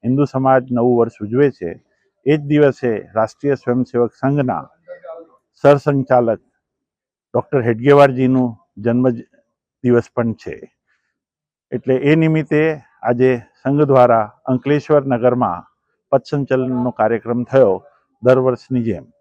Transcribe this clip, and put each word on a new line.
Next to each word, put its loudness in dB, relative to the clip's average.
હિન્દુ 0
સમાજ 0
નવું 0
વર્ષ 0
ઉજવે 0
છે. -12
એ 2
જ -4
દિવસે -2
રાષ્ટ્રીય -2
સ્વયંસેવક -4
સંઘના -4
સરસંચાલક 2
ડોક્ટર -4
હેડગેવારજીનું 2
જન્મ 0
જ-, -4
દિવસ 2
પણ -2
છે. -16
એટલે -4
એ 0
નિમિત્તે 0
આજે 0
સંઘ 0
દ્વારા 2
અંકલેશ્વર 0
નગરમાં -2
પથ 0
સંચલનનો -4
કાર્યક્રમ -4
થયો, 0
દર 4
વર્ષની -4
જેમ. -8